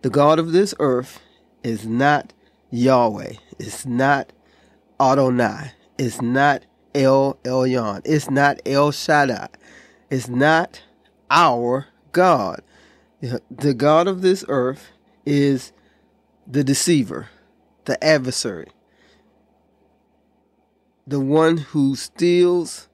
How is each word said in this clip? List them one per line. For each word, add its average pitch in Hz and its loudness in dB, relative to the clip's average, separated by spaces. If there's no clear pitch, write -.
The 135 -4
God 147 2
of 165 -4
this 196 0
earth 131 -4
is 113 -6
not 131 0
Yahweh. 120 0
It's - -14
not 135 0
Adonai. 127 0
It's 123 -6
not 135 0
El 135 2
Elyon. 127 -2
It's 151 -2
not 143 0
El 143 0
Shaddai. 139 -2
It's 127 -6
not 151 0
our 135 2
God. 156 2
The 139 -2
God 151 2
of 190 -4
this 190 0
earth 131 -4
is 143 0
the 139 -2
deceiver, 131 0
the - -4
adversary, 127 -2
the 139 -4
one 160 2
who 139 -2
steals 175 0